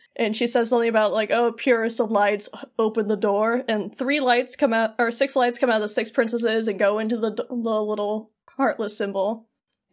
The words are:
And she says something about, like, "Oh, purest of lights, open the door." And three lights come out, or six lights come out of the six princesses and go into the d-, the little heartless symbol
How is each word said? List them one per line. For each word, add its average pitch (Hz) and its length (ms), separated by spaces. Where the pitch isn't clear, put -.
And 220 200
she 233 100
says 233 240
something 233 200
about, 214 240
like, 214 180
"Oh, 233 200
purest 233 480
of 220 120
lights, 208 360
open 220 300
the 214 100
door." 214 500
And 208 300
three 277 220
lights 254 360
come 262 180
out, 226 260
or 233 100
six 269 260
lights 247 220
come 247 140
out 220 60
of 214 40
the 208 80
six 220 220
princesses 226 560
and 202 100
go 208 220
into 220 180
the 220 140
d-, 220 180
the 226 340
little 214 480
heartless 226 380
symbol 202 540